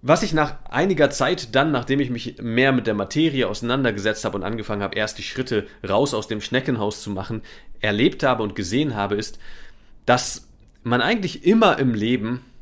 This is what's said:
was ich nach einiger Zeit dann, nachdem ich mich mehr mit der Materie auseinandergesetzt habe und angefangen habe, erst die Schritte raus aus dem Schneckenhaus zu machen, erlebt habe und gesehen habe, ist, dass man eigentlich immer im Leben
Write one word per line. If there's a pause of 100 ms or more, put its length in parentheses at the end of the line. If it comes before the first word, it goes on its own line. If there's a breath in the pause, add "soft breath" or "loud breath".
was
ich
nach (140)
einiger
Zeit
dann,
nachdem
ich
mich
mehr
mit
der
Materie
auseinandergesetzt
habe
und
angefangen
habe,
erst
die
Schritte (220 loud breath)
raus
aus
dem
Schneckenhaus
zu
machen, (380 loud breath)
erlebt
habe
und
gesehen
habe,
ist, (680 loud breath)
dass (360)
man
eigentlich
immer
im
Leben (180)